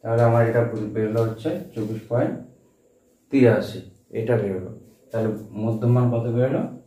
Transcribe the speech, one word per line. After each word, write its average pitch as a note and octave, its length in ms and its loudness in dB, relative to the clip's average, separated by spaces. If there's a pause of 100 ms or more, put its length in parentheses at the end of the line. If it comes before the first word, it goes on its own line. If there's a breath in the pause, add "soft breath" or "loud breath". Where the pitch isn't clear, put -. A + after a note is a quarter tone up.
তাহলে A#2 200 0
আমার A#2 280 4
এটা A#2+ 120 2 (320)
বেরোলো A2 300 0
হচ্ছে A2+ 260 -4 (260)
চব্বিশ A2 340 -6
পয়েন্ট D3+ 300 -2 (880)
তিরাশি, A2+ 500 4 (300)
এটা A2+ 280 0
বেরোলো। G2 340 -4 (400)
তাহলে A2 180 -2 (220)
মধ্যম A2 400 0
মান B2 200 4
কত A#2 160 -2
বেরোলো? B2+ 340 0 (260)